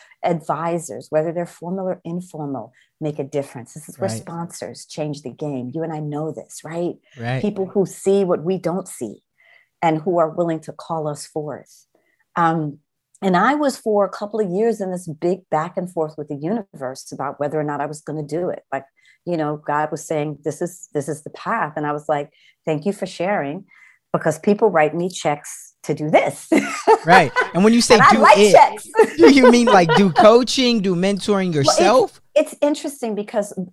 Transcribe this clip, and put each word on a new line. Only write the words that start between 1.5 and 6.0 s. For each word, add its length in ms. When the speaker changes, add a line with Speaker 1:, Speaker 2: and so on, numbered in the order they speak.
Speaker 1:
or 160
informal, 680
make 160
a 60
difference. 500
This 140
is 100
where 100
Speaker 2:
Right. 100
Speaker 1:
sponsors 680
change 360
the 80
game. 440
You 80
and 100
I 80